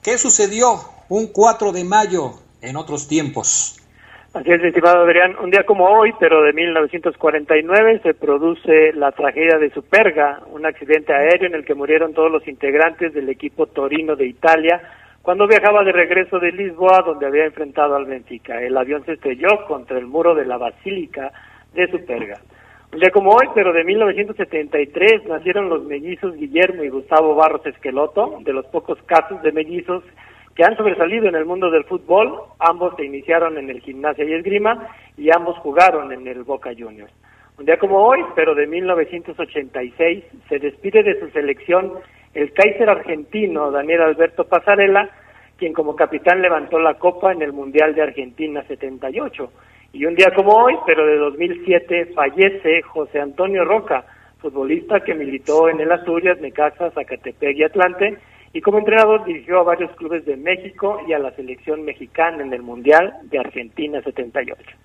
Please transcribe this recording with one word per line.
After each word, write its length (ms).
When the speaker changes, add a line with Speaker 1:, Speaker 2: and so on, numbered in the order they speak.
Speaker 1:
¿qué 160
sucedió 600
un 240
cuatro 400
de 100
mayo 520
en 140
otros 320
tiempos? 720
Speaker 2:
Así 200
es, 100
mi 60
estimado 340
Adrián, 400
un 80
día 160
como 220
hoy, 320
pero 240
de 80
mil 200
novecientos 440
cuarenta 420
y 60
nueve, 400
se 100
produce 760
la 180
tragedia 480
de 140
Superga, 680
un 140
accidente 460
aéreo 360
en 80
el 80
que 100
murieron 400
todos 160
los 160
integrantes 680
del 160
equipo 380
Torino 480
de 140
Italia, 520
cuando 260
viajaba 340
de 80
regreso 480
de 140
Lisboa, 520
donde 220
había 200
enfrentado 500
al 80
Benfica. 580
El 140
avión 280
se 100
estrelló 520
contra 320
el 80
muro 260
de 140
la 120
Basílica 760
de 180
Superga. 500
Un 80
día 100
como 220
hoy, 240
pero 160
de 100
mil 160
novecientos 380
setenta 440
y 60
tres, 400
nacieron 420
los 160
mellizos 520
Guillermo 480
y 60
Gustavo 440
Barros 320
Esqueloto, 760
de 100
los 140
pocos 400
casos 360
de 80
mellizos 540
que 80
han 140
sobresalido 500
en 80
el 100
mundo 280
del 140
fútbol. 560
Ambos 360
se 80
iniciaron 540
en 100
el 120
Gimnasia 440
y 100
Esgrima 560
y 180
ambos 240
jugaron 540
en 160
el 160
Boca 340
Juniors. 340
Un 60
día 160
como 180
hoy, 220
pero 180
de 140
mil 180
novecientos 540
ochenta 420
y 140
seis, 260
se 120
despide 420
de 160
su 120
selección 640
el 200
Kaiser 360
argentino 840
Daniel 300
Alberto 440
Pasarela, 640
quien 140
como 240
capitán 460
levantó 360
la 160
copa 380
en 100
el 100
Mundial 440
de 60
Argentina 640
setenta 420
y 80
ocho. 320
Y 140
un 100
día 180
como 220
hoy, 180
pero 220
de 100
dos 220
mil 260
siete, 420
fallece 680
José 380
Antonio 440
Roca, 400
futbolista 600
que 160
militó 540
en 120
el 120
Asturias, 480
Necaxa, 500
Zacatepec 680
y 60
Atlante, 560
y 80
como 180
entrenador 460
dirigió 360
a 20
varios 320
clubes 320
de 100
México 720
y 60
a 80
la 160
selección 480
mexicana 580
en 100
el 100
Mundial 600
de 160
Argentina 640
setenta 400
y 80
ocho. 340